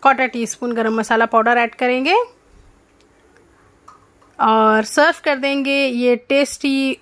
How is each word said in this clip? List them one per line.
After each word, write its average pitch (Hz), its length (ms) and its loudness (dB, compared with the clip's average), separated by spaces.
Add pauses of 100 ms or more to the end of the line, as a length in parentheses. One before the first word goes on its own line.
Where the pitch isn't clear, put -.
क्वार्टर 262 240 2
टी 233 200 -6
स्पून 240 260 -8
गरम 220 260 -2
मसाला 226 280 0
पाउडर 233 300 2
ऐड 233 180 -2
करेंगे। 262 400 -2 (2250)
और 220 460 2
सर्व 311 400 0
कर 294 120 0
देंगे 277 480 -2
ये 247 340 0
टेस्टी 269 840 -2